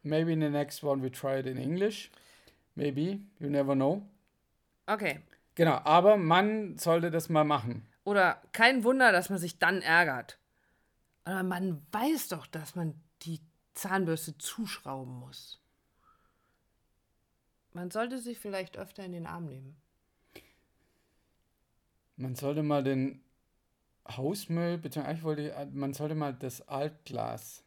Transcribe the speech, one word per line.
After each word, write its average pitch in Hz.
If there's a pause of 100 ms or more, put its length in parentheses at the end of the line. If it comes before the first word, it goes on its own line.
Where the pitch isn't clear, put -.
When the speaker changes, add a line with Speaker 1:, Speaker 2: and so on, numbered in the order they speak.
Speaker 1:
maybe 165
in 160
the 151
next 143
one 139
we 131
try 135
it 131
in 127
English. 180 (640)
Maybe, 147 (200)
you 143
never 139
know. 147 (800)
Speaker 2:
Okay. 185 (360)
Speaker 1:
Genau, 165
aber 175
man 196
sollte 170
das 160
mal 156
machen. 120 (200)
Speaker 2:
Oder 196 (120)
kein 240
Wunder, 254
dass 175
man 190
sich 170
dann 180
ärgert. 156 (880)
Aber 185
man 180 (100)
weiß 262
doch, 170
dass 160
man 165 (300)
die 160 (320)
Zahnbürste 170
zuschrauben 135
muss. 127 (2000)
Man 180
sollte 240
sich 233
vielleicht 190
öfter 190
in 180
den 170
Arm 165
nehmen. 135 (2500)
Speaker 1:
Man 127
sollte 143
mal 147
den 135 (840)
Hausmüll, 170
beziehungsweise 151
eigentlich 160
wollte 151
ich, 143
man 139
sollte 151
mal 143
das 127
Altglas 135